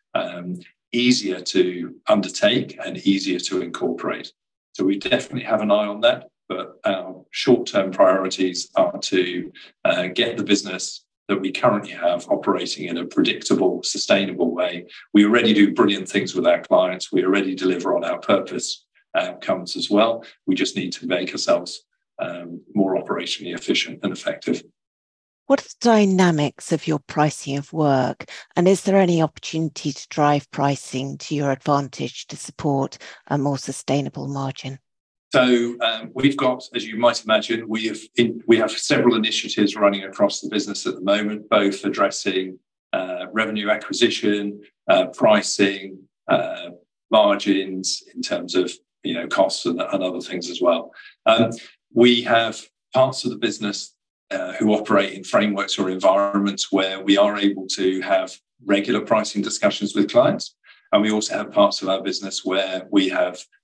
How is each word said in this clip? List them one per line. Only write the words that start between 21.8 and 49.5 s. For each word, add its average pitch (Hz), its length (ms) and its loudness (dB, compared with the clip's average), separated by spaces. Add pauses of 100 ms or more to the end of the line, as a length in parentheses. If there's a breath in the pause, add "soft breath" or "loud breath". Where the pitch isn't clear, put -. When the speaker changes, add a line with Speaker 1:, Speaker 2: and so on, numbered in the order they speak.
Speaker 1:
um, 87 420 -10 (140)
more 95 220 2
operationally - 580 -6
efficient - 480 -4
and 104 100 -4
effective. - 500 -6 (840)
Speaker 2:
What 277 140 2
are - 80 -16
the - 120 -20
dynamics 185 880 2
of 160 160 -2
your 151 140 -2
pricing 147 560 -2
of 143 160 -8
work? 139 540 0 (280 loud breath)
And 175 140 2
is 190 140 4
there 196 160 4
any 175 220 4
opportunity 160 720 -4
to - 160 -16
drive 147 420 2
pricing 139 680 -4
to - 160 -8
your 143 160 0
advantage 139 800 -4
to - 80 -14
support 139 600 -4 (300 loud breath)
a 143 80 0
more 139 220 -2
sustainable 139 720 -4
margin? 135 500 -8 (540)
Speaker 1:
So, 120 480 4
um, 113 340 -2
we've 135 220 2
got, 127 260 0 (120)
as 107 100 -6
you 110 140 -10
might 120 260 2
imagine, 110 440 0
we 110 180 -4
have 104 140 -6 (160)
in-, 117 300 2
we 113 120 8
have 110 120 2
several 120 440 2
initiatives 107 600 0
running 101 280 2
across 98 360 -2
the 98 80 -10
business 101 380 -4
at - 80 -2
the - 80 -12
moment, 104 460 -2
both 101 360 2
addressing, 95 760 -2 (340)
uh, 92 400 -6
revenue 107 380 -2
acquisition, 104 920 0 (280 loud breath)
uh, 92 180 4
pricing, 98 920 2 (300)
uh, 90 420 -2 (400)
margins 95 920 2 (120)
in - 80 -8
terms 87 320 -6
of, - 180 0 (320)
you 90 100 -4
know, 85 140 -6
costs - 380 0